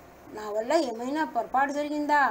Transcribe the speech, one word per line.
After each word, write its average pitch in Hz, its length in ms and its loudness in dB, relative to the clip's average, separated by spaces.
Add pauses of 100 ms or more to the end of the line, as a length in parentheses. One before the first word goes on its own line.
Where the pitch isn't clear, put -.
(340)
నా 214 160 -8
వల్ల 226 240 0
ఏమైనా 269 520 0
పొరపాటు 262 460 0
జరిగిందా? 294 600 2